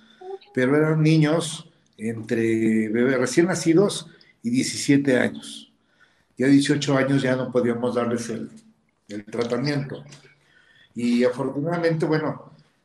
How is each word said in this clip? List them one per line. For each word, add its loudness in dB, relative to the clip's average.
pero 2
eran 2
niños 2
entre 0
bebés 2
recién 2
nacidos 2
y -6
diecisiete 2
años. -6
Ya -2
dieciocho 4
años 2
ya 0
no -4
podíamos 0
darles -2
el, -8
el -12
tratamiento. -6
Y 0
afortunadamente, -2
bueno, -4